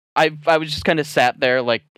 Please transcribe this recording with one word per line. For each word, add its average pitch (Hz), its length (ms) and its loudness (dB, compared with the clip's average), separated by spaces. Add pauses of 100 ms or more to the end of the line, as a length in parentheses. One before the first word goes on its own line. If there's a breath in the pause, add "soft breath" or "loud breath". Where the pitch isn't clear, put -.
(160)
I, 160 160 2 (160)
I 165 100 4
was 156 140 -4
just - 140 -8
kinda 160 180 0
sat 127 380 0
there, 127 200 0
like, 117 220 -2 (140)